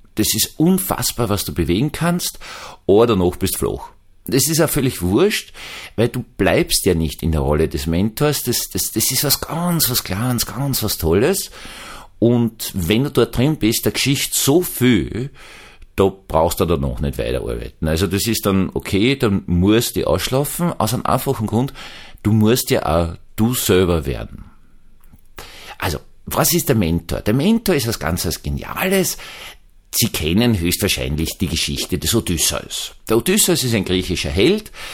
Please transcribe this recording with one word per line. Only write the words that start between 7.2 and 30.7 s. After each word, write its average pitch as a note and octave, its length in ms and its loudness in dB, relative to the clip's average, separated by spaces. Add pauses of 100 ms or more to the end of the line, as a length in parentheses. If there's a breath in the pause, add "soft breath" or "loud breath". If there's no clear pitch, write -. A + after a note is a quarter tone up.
in E2 80 0
der D2+ 120 2
Rolle D2+ 260 2
des D2 180 -6
Mentors. G#2+ 560 0
Das, - 260 -4
das, - 220 -4
das - 220 0
ist C3 100 0
was C#3+ 180 0
ganz, E3+ 480 -2
was B2 140 -2
Kleines, A#2 420 -2
ganz B2+ 380 -4
was G#2+ 160 -2
Tolles. A2+ 540 2 (640 loud breath)
Und A#2 560 2
wenn G2 300 2
du C#3+ 80 -4
dort - 240 2
drin C#3 220 2
bist, A2 260 0
der G#2+ 80 0
Geschichte - 440 -2
so D#3+ 260 4
viel, A#2+ 680 0 (640 loud breath)
da F#2+ 160 4 (160)
brauchst D#2+ 320 2
du G2 60 2
dann D#2+ 160 0
noch C2+ 200 -4
nicht C#2+ 180 -4
weiterarbeiten. A#1 680 -4
Also F#2+ 200 0
das F#2+ 200 -2
ist A2 200 -2
dann F#2+ 260 2
okay, A#2 440 0
dann G2+ 280 0
musst G2+ 500 2
du E2+ 120 -2
ausschlafen, C3 640 0
aus A2 220 -2
einem - 100 -4
einfachen A2 420 0
Grund, B2 280 0 (480 loud breath)
du G#2 100 2
musst A2+ 380 4
ja A#2+ 160 2
auch E2+ 300 0 (200)
du A2+ 160 2
selber F2+ 540 2
werden. A1+ 400 -8 (1300 loud breath)
Also, F2+ 220 -4 (260)
was - 300 0
ist - 160 0
der A#2 60 4
Mentor? E2+ 440 0
Der G#2+ 140 0
Mentor G3 400 2
ist C3 120 -2
was A2 120 -4
ganz E2 260 -4
was - 180 -4
Geniales. F#3 760 -2 (760 loud breath)
Sie - 140 2
kennen G2+ 500 0
höchstwahrscheinlich E2 800 -2